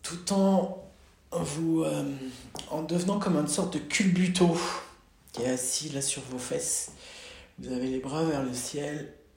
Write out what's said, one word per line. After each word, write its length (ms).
tout 320
en 500
vous, 520
euh, 200
en 120
devenant 360
comme 200
une 100
sorte 240
de 60
culbuto 800
qui 80
est 80
assis 400
là 140
sur 180
vos 80
fesses. 520
Vous 140
avez 140
les 140
bras 240
vers 180
le 100
ciel 600